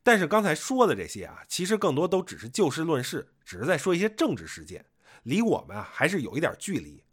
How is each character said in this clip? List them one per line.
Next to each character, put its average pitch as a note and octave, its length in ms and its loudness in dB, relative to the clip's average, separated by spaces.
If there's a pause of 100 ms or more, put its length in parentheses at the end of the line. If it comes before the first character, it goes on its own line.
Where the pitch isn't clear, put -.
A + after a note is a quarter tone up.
但 A#3 160 6
是 F#3 80 2
刚 G#3 160 4
才 F3+ 140 2
说 B3 320 2
的 C#3+ 80 2
这 F#2 100 -6
些 F2+ 200 -10
啊， - 240 -18
其 - 160 -4
实 G#3 120 0
更 F#3+ 160 2
多 D#3 140 2
都 F#3 160 2
只 - 140 -14
是 G#2+ 100 -14
就 D3 240 2
事 D#3 120 -4
论 D3+ 200 0
事， - 300 -8 (100)
只 - 160 -14
是 G3 60 -4
在 E3+ 120 2
说 F#3 160 2
一 E3+ 60 2
些 G#3 100 2
政 G#3+ 240 0
治 E2 140 -8
事 - 160 -14
件， E2 220 -16 (380)
离 D#3 180 2
我 F#3 260 2
们 F3+ 80 -14
啊 G#3 160 -8
还 C3+ 160 0
是 F3+ 140 0
有 A#2 160 -6
一 - 20 -2
点 E3 180 0
距 F#3+ 220 -4
离。 D3 340 -14